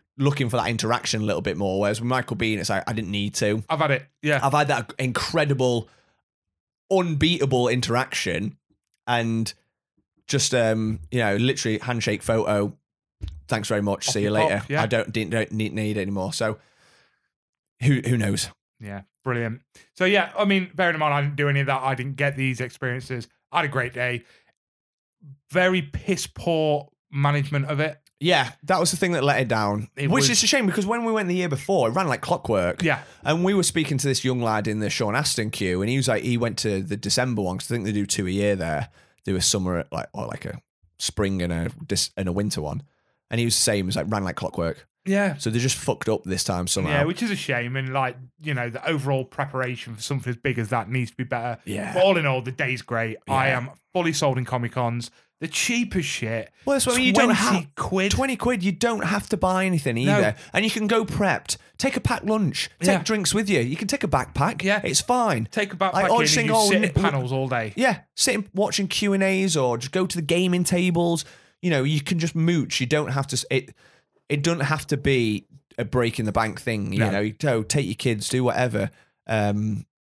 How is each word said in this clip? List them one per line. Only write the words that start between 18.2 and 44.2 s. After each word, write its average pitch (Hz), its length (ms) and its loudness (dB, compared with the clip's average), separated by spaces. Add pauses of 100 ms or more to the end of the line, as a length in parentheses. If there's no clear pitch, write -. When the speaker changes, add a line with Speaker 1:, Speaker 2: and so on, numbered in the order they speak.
Speaker 2:
Yeah, 101 240 -14 (200)
brilliant. 120 380 -4 (340)
So, - 100 -4
yeah, 185 320 2
I 208 80 2
mean, 190 300 2
bearing 170 200 2
in 156 40 -4
mind, 151 140 2
I 143 80 2
didn't 143 160 0
do 143 100 2
any 139 140 2
of 131 60 0
that. 135 140 0
I 131 140 0
didn't 131 220 -6
get 143 180 0
these 131 240 -2
experiences. 123 680 -6 (240)
I 147 80 0
had 160 60 0
a 143 40 -2
great 127 240 -2
day. 123 300 -4 (1300)
Very 180 300 2
piss - 460 -4
poor 156 640 0 (220)
management 143 560 0
of 147 120 -2
it. 156 180 -2 (220)
Speaker 1:
Yeah, 143 320 2 (120)
that 175 160 2
was 175 120 2
the 170 60 -2
thing 185 140 2
that 147 120 0
let 139 160 4
it 131 80 0
down, 107 480 0
Speaker 2:
It 139 140 0
Speaker 1:
which 170 140 4
Speaker 2:
was 131 80 4
Speaker 1:
is 120 120 2
a 220 40 2
shame 262 180 4
because 190 220 0
when 233 180 -2
we 226 60 0
went 214 160 0
the 180 80 0
year 180 140 0
before, 143 380 0
it 113 40 0
ran 180 160 0
like 123 140 0
clockwork. 90 600 0
Speaker 2:
Yeah. 156 200 2 (220)
Speaker 1:
And 160 200 0
we 190 100 2
were 190 100 4
speaking 151 360 0
to 139 80 -2
this 131 180 0
young 127 160 0
lad 110 260 0
in 107 120 -2
the 104 100 -2
Sean 107 260 -2
Astin 120 360 -2
queue, 92 300 -2
and 104 80 -2
he 131 80 0
was 131 100 0
like, 110 160 0
he 120 120 0
went 117 240 -2
to 98 220 0
the 95 160 -6
December 117 460 -2
one 92 160 -2
'cause - 120 -8
I 120 40 -2
think 110 100 -2
they 107 60 -2
do 101 160 -2
two - 200 -2
a 90 40 -2
year 101 240 2
there. 80 340 -4 (340)
Do 98 120 -2
a 85 60 0
summer, 90 500 0
like, - 220 -6
or 64 120 -8
like - 200 -10
a - 140 -10 (380)
spring 98 460 -2
and 87 100 -2
a 82 160 -2 (160)
dis-, - 320 -2
and 95 100 -2
a 90 40 0
winter 101 300 -2
one. 76 200 -6 (480)
And 117 100 -2
he 117 60 0
was 113 100 0
the - 60 2
same, 101 240 2
it - 20 -2
was 92 100 -2
like, 80 120 -2
ran 104 140 0